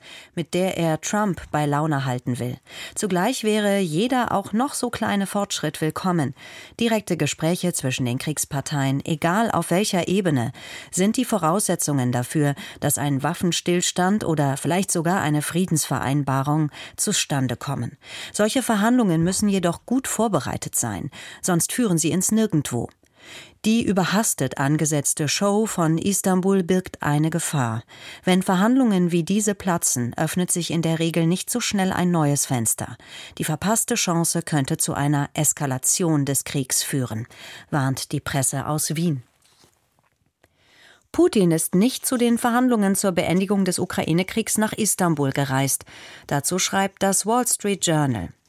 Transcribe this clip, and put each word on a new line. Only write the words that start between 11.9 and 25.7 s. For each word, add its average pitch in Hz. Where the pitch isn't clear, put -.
dafür, 143
dass -
ein 139
Waffenstillstand 180
oder 143
vielleicht 143
sogar 175
eine 151
Friedensvereinbarung 147
zustande 131
kommen. 123
Solche 220
Verhandlungen 208
müssen 190
jedoch 180
gut 254
vorbereitet -
sein, 104
sonst 170
führen 208
sie 160
ins 180
Nirgendwo. 165
Die 226
überhastet 180
angesetzte 151
Show 202
von 165